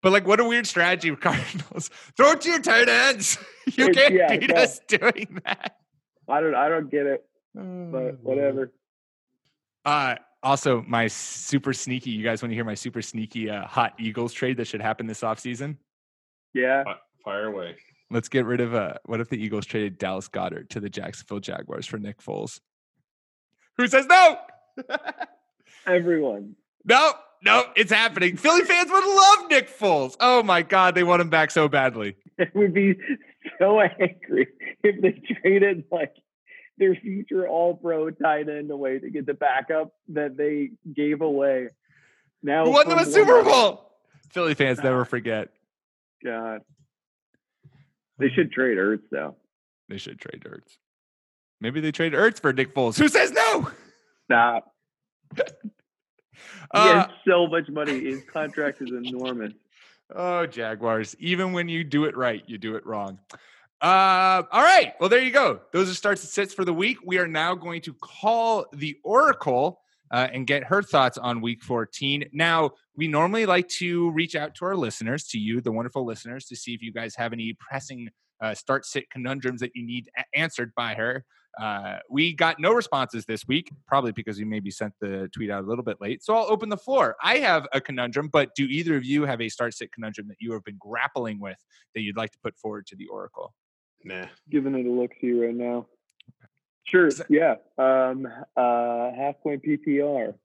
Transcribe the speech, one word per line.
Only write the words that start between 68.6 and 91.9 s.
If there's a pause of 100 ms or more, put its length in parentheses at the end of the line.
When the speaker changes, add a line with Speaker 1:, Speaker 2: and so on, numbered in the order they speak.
Speaker 1:
the
Oracle, (300)
uh,
and
get
her
thoughts
on
week
fourteen.
Now, (240)
we
normally
like (120)
to
reach
out
to
our
listeners,
to
you,
the
wonderful
listeners,
to
see
if
you
guys
have
any
pressing, (320)
uh,
start
sit
conundrums
that
you
need
a-, (140)
answered
by
her. (340)
Uh, (120)
we
got
no
responses
this
week, (160)
probably
because
we
maybe
sent
the
tweet
out
a
little
bit
late.
So
I'll
open
the
floor.
I
have
a
conundrum,
but
do
either
of
you
have
a
start
sit
conundrum
that
you
have
been
grappling
with (380)